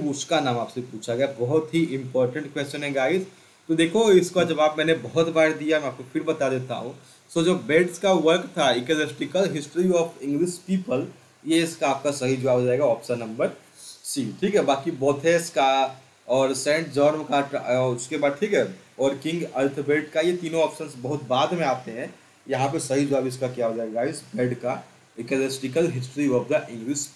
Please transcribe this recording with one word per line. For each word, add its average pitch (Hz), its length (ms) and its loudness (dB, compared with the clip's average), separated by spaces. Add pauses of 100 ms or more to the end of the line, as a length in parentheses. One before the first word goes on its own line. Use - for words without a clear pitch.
(100)
उसका 151 300 0
नाम 123 180 0
आपसे 117 220 -6
पूछा 117 340 -6
गया। 127 120 0
बहुत 156 480 0
ही 165 100 4
important 131 680 -2
question 147 300 -6
है 143 100 -4
guys। 151 340 0 (420)
तो 160 60 2
देखो, 185 380 4
इसका 175 320 6
जवाब 151 340 2
मैंने 160 160 4
बहुत 160 340 0
बार 160 240 4
दिया, 151 280 0
मैं 143 60 -4
आपको 131 180 -8
फिर 156 180 -4
बता 143 260 0
देता 127 260 -2
हूँ। 120 200 -8 (360)
So - 120 0
जो 180 120 4
Beds 160 440 2
का 196 140 2
work 170 460 4
था, 135 160 4
Ecclesiastical 143 720 0
History 165 460 0
of 165 320 0
English 156 320 -2 (140)
People, 139 340 -2 (420)
ये 165 160 2
इसका 160 260 -2
आपका 139 220 0
सही 131 260 0
जवाब 127 220 2
हो 123 60 2
जाएगा, 127 200 2
option 120 340 0
number 117 380 -4 (480)
सी, - 360 -6
ठीक 202 140 0
है। 185 60 4
बाकी 139 300 0
बोथेस 143 600 2
का 135 520 2 (260)
और 135 260 2
Saint 151 340 0
John 147 360 2
का, 143 140 0
अ, 127 560 0
उसके 135 220 -8
बाद, 143 160 2
ठीक 208 220 -2
है, 101 240 0 (200)
और 139 200 0
King 165 260 -4
अल्फ्रेड 139 640 -2
का, 160 100 -2
ये 175 120 2
तीनों 165 300 -2
options 156 340 -4
बहुत 135 280 -6
बाद 139 300 2
में 170 120 0
आते 123 240 -4
हैं। 120 240 -10 (340)
यहाँ 131 200 0
पे 160 120 -2
सही 139 260 0
जवाब 131 200 2
इसका 127 220 -4
क्या 123 180 -2
हो 113 100 -2
जाएगा 113 160 -4
guys? 135 300 -4 (140)
Bed 123 180 0
का, - 300 -6 (360)
Ecclesiastical 135 640 -2
History 139 460 -2
of 123 180 2
the - 120 2 (100)
English 120 460 -6